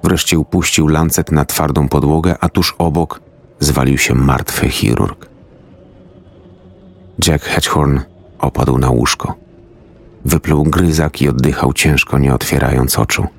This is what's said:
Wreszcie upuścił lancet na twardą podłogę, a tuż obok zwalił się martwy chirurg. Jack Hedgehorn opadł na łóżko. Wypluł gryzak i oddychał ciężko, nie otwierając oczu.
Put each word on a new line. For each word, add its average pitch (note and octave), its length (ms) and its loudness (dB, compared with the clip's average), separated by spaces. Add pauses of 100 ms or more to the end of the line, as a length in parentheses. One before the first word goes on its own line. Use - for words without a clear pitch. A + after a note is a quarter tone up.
Wreszcie E2+ 360 0
upuścił D#2+ 480 0
lancet D#2 440 0
na D2+ 140 2
twardą D2 420 0
podłogę, D2+ 540 2
a E2+ 80 0
tuż - 280 -2
obok E2 440 -2 (380)
zwalił C#2 380 0
się - 160 0
martwy C2 560 0
chirurg. - 600 -2 (2000)
Jack D2+ 180 0
Hedgehorn C#2+ 540 0 (400)
opadł C2 380 0
na C2 120 0
łóżko. - 460 -2 (880)
Wypluł D2+ 380 0
gryzak D#2+ 580 0
i C#2+ 80 2
oddychał C#2 440 0
ciężko, - 440 0
nie C2+ 160 2
otwierając B1+ 680 0
oczu. - 280 -2 (100)